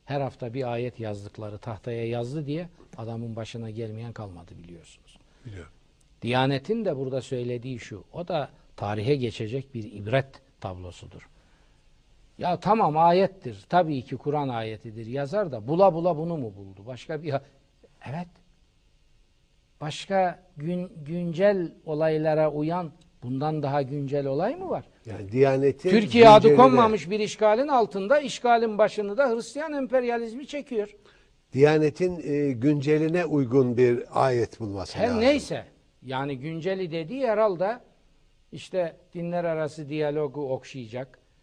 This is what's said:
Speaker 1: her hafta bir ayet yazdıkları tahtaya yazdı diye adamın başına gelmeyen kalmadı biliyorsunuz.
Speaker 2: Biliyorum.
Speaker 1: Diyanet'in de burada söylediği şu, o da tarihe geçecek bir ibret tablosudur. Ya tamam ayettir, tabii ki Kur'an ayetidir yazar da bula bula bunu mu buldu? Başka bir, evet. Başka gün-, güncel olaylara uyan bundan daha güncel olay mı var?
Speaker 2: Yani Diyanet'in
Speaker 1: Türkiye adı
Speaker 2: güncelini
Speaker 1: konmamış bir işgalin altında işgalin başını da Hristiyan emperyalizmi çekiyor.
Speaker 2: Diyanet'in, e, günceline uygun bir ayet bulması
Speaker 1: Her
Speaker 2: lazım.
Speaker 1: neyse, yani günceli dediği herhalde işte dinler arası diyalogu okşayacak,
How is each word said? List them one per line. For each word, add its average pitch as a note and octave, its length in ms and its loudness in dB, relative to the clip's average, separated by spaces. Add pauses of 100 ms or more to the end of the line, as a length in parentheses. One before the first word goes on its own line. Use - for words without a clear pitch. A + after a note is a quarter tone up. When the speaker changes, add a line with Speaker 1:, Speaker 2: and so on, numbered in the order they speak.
Speaker 1:
her C#3 160 -4
hafta B2 340 -8
bir B2 180 -6
ayet A#2+ 280 -6
yazdıkları G#2 580 -10
tahtaya A#2 500 -8
yazdı A#2+ 380 -6
diye D#3+ 220 -8 (280)
adamın A#2 400 -10
başına A2+ 340 -10
gelmeyen A2+ 420 -10
kalmadı F2+ 460 -16
biliyorsunuz. - 600 -20 (280)
Speaker 2:
Biliyorum. F#2+ 260 -16 (500)
Speaker 1:
Diyanet'in C3+ 600 0
de E3 120 -4
burada C3 240 -6
söylediği B2 580 -8
şu, G#2 340 -16
o F3 160 -12
da D#3 220 -6 (260)
tarihe G#2+ 400 -2
geçecek A#2+ 580 -6
bir G#2+ 180 -10
ibret A2 500 -4 (180)
tablosudur. F2+ 680 -14 (1120)
Ya F3 220 -2
tamam F#3 360 2
ayettir, E3+ 720 2
tabii D#3 340 2
ki C3 140 -10
Kur'an C#3+ 320 -4
ayetidir A2+ 580 -8
yazar C#3 460 -4
da A2 160 -10
bula F3 260 6
bula E3+ 220 0
bunu E3 200 -6
mu A2 200 -8
buldu? G2 300 -20
Başka C3+ 360 -12
bir, D3+ 120 -6 (760)
evet. F3 180 -10 (1500)
Başka F3 640 -2 (120)
gün-, F3+ 360 -6 (120)
güncel F3 680 0 (140)
olaylara D#3 640 0
uyan D#3 420 -4 (300)
bundan C#3+ 400 -4
daha C#3+ 200 0
güncel C#3 440 -4
olay E3+ 300 -2
mı F#4 140 -10
var? E3+ 140 -6 (220)
Speaker 2:
Yani G#2 260 -12
Diyanet'in C3+ 580 2
Speaker 1:
Türkiye A3+ 380 10
adı G#3+ 200 12
Speaker 2:
güncelini A3 80 8
Speaker 1:
konmamış A#3 540 6
bir G#3+ 100 -2
işgalin A3 480 2
altında A#3 520 2
işgalin A#3 580 0
başını G3+ 380 2
da C4+ 180 4
Hristiyan C#4+ 380 -6
emperyalizmi A#3+ 760 -2
çekiyor. A3+ 500 -6 (560)
Speaker 2:
Diyanet'in, D#3 680 4
e, C#3+ 300 -2
günceline D3+ 720 2
uygun C3 520 2
bir B2 260 4 (240)
ayet A#2+ 340 -2
bulması G2 380 -8
Speaker 1:
Her G#3+ 100 0
Speaker 2:
lazım. A#3+ 120 -2
Speaker 1:
neyse, A3+ 440 0 (380)
yani C3 360 -6
günceli E3 520 -6
dediği E3+ 360 -6
herhalde G#3+ 520 0 (760)
işte E3 440 -6 (180)
dinler E3+ 300 -4
arası D#3 440 -4
diyalogu D3 640 -4
okşayacak, B2+ 640 -12 (240)